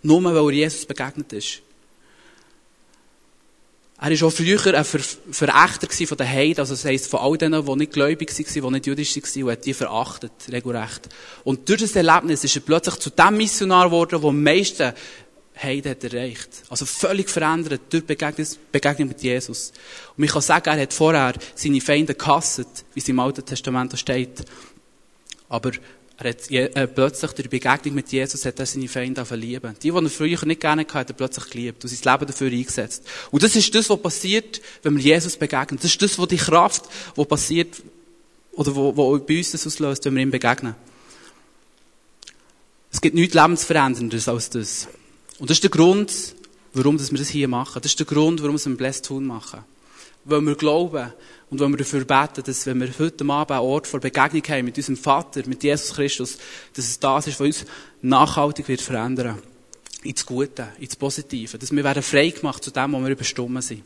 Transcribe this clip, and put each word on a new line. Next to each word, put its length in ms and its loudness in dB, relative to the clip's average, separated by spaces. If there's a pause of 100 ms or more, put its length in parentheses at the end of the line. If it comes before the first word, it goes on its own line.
Nur 220 8
weil 100 2
er 160 4
Jesus 340 0
begegnet 460 -8
ist. 300 -10 (2500)
Er 120 -2
war 160 4
auch 40 4
früher 440 2
ein 100 4
Ver-, 320 -4 (140)
Verächter 560 4
gsi 180 -4
von 140 -6
den 100 -2
Heiden, 300 2
also 160 -2
das 100 -8
heisst, 220 0
von 120 -2
all 160 2
denen, 300 0
die 120 -2
nicht 160 -2
gläubig 360 0
waren, 340 -6
die 100 -2
nicht 120 -4
jüdisch 300 -2
waren, 280 -6
und 80 0
hat 140 -6
die 80 -2
verachtet, 580 -6 (200)
regelrecht. 580 -8 (340)
Und 240 -2
durch 140 4
das 140 -2
Erlebnis 480 4
ist 120 0
er 60 -4
plötzlich 360 0
zu 120 -8
dem 280 6
Missionar 480 4
geworden, 360 2
der 80 4
am 140 2
meisten 500 2 (680)
Heiden 300 -4
hat 140 -8
erreicht. 680 -10
Also 160 -6
völlig 420 -2
verändert 600 0
durch 160 0
Begegnung, 420 -4 (240)
Begegnung 360 2
mit 160 -10
Jesus. 500 -4 (420)
Und 100 2
ich 60 2
kann 120 2
sagen, 260 4
er 140 2
hat 100 -4
vorher 400 4 (220)
seine 260 0
Feinde 320 2
gehasst, 800 0
wie 60 -6
es 100 -4
im 100 2
Alten 240 -2
Testament 540 -4
steht. 480 -4 (1040)
Aber 220 -4 (480)
er 120 -4
hat 180 -14
je-, 240 0
äh, 140 0
plötzlich 460 0
durch 140 -8
die 120 -4
Begegnung 340 2
mit 180 -6
Jesus 320 -4
hat 160 -6
er 60 -6
seine 220 -6
Feinde 340 -6
angefangen 200 -8
lieben. 420 -10
Die, 80 0
die 40 -4
er 140 2
früher 360 -2
nicht 160 -2
gerne 200 2
hatte, 140 -6
hat 160 -2
er 20 -10
plötzlich 380 -6
geliebt 320 -8
und 80 -10
sein 200 0
Leben 140 2
dafür 260 -2
eingesetzt. 520 -6 (260)
Und 140 4
das 120 6
ist 200 4
das, 120 4
was 140 2
passiert, 580 -2 (220)
wenn 140 2
wir 80 0
Jesus 340 6
begegnen. 420 -2
Das 120 0
ist 100 0
das, 160 2
was 100 0
die 100 0
Kraft, 480 4 (300)
die 80 2
passiert, 600 0 (680)
oder 220 -2
wo, 220 2
wo 220 4
bei 180 0
uns 140 -4
das 160 -6
auslöst, 380 -4
wenn 100 0
wir 80 0
ihm 80 0
begegnen. 420 0 (2250)
Es 80 -8
gibt 140 2
nichts 220 2
Lebensveränderndes 920 4
als 220 -2
das. 380 -6 (500)
Und 140 -4
das 60 4
ist 60 2
der 60 4
Grund, 420 4 (640)
warum 240 2
das 140 -6
wir 80 -2
das 100 -4
hier 180 -2
machen. 360 -4
Das 80 -2
ist 80 -2
der 80 -2
Grund, 340 2
warum 140 0
wir 40 -2
es 60 -6
im 100 -2
Blessed 300 -4
Tun 220 -6
machen. 320 -12 (680)
Weil 120 4
wir 140 0
glauben 580 0 (360)
und 120 -8
weil 80 4
wir 80 0
dafür 260 -2
beten, 420 2
dass, 200 -6
wenn 160 -2
wir 80 -4 (100)
heute 300 -2
Abend 220 0
einen 100 0
Ort 260 0
vor 140 -6
Begegnung 480 2
haben 160 0
mit 100 -6
unserem 220 -4
Vater, 480 0
mit 180 -6
Jesus 300 0
Christus, 440 -4 (360)
dass 120 -6
es 140 -6
das 280 2
ist, 120 -8
was 80 0
uns 180 -4 (360)
nachhaltig 640 2
wird 140 -4
verändern. 600 -4 (600)
Ins 220 -8
Gute, 420 -6 (120)
ins 180 -12
Positive. 600 -8
Dass 140 -10
wir 120 2
werden 200 0
frei 260 4
gemacht 320 -6
zu 100 -10
dem, 200 -2
wo 80 -2
wir 100 -2
überstimmt 540 -6
sind. 220 -12